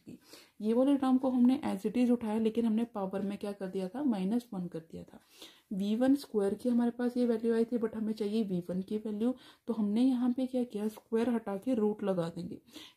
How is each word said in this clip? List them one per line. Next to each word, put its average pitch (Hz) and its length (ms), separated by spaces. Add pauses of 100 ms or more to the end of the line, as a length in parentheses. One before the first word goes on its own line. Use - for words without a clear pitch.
गई। - 120 (420)
ये 214 120
वाले 262 240
टर्म 262 220
को 262 120
हमने 254 360
as 202 200
it 214 100
is 247 140
उठाया, 226 280
लेकिन 226 280
हमने 226 180 (100)
पावर 196 280
में 196 160
क्या 208 140
कर 190 160
दिया 190 200
था, 254 160
माइनस 214 480
वन 180 140
कर 165 140
दिया 175 240
था। - 160 (520)
वी 202 240
वन 262 200
स्क्वायर 202 380
की 226 140
हमारे 240 220
पास 247 260
ये 247 100
वैल्यू 226 280
आई 226 100
थी, 233 140
but 220 180
हमें 220 160
चाहिए 214 320
वी 185 240
वन 180 140
की 214 160
वैल्यू, 214 360 (340)
तो 233 40
हमने 214 300
यहाँ 254 300
पे 262 140
क्या 254 180
किया, 214 240
स्क्वायर 226 420
हटा 220 260
के 254 180
रूट 214 300
लगा 180 240
देंगे। 170 320 (360)